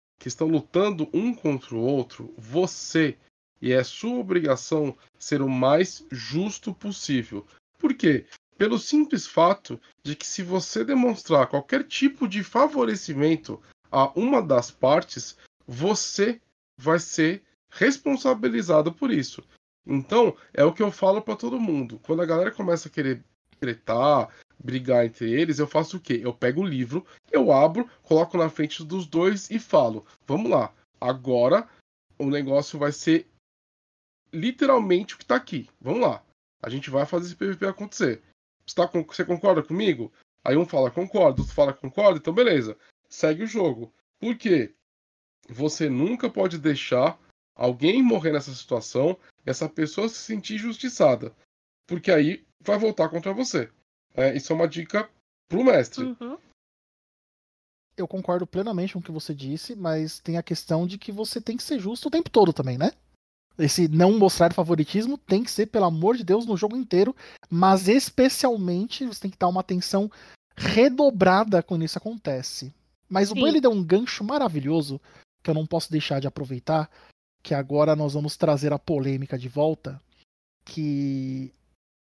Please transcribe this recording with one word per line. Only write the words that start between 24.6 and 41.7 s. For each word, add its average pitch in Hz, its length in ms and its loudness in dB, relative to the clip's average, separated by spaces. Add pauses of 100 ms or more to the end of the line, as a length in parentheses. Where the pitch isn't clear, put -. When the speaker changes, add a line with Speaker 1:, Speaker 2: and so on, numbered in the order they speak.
Speaker 1:
brigar 127 420 2
entre 113 240 -6
eles, 147 300 0
eu 147 80 0
faço 160 300 -4
o - 20 -10
quê? 117 240 -4
Eu 120 100 -4
pego 135 280 -2
o 202 60 -2
livro, 131 380 -6 (260)
eu - 200 4
abro, 165 380 4 (140)
coloco 165 340 2
na 160 120 2
frente 151 340 -6
dos 165 240 -8
dois 185 420 -2
e 226 80 -6
falo, 120 480 0 (200)
"Vamos 185 260 -2
lá, 123 200 0 (280)
agora 127 680 0 (500)
o 139 120 -2
negócio 143 480 -2
vai 143 140 0
ser 165 360 2 (1040)
literalmente 220 840 2
o - 20 -20
que - 80 -20
tá 247 100 2
aqui. 165 320 -6 (140)
Vamos 180 200 -2
lá, 135 220 -2 (380)
a 113 80 -10
gente 135 220 -10
vai 139 140 0
fazer 175 200 -4
esse 175 100 -14
P 196 120 -6
V 185 100 -6
P - 80 -6
acontecer. 185 560 -4 (440)
Você - 100 -14
tá 175 120 2
con-, 165 160 -2
você - 220 -6
concorda 175 380 2
comigo?" 156 500 -2 (320)
Aí 131 100 2
um 165 100 2
fala, 131 260 0
"Concordo", 175 500 2
outro - 140 -6
fala, 139 180 4